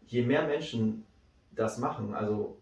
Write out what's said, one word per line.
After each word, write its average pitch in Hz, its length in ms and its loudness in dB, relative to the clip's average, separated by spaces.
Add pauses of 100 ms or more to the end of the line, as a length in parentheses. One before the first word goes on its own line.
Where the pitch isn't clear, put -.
je 120 160 0
mehr 143 240 4
Menschen - 580 0 (500)
das - 240 0
machen, 113 360 -4
also 104 480 -2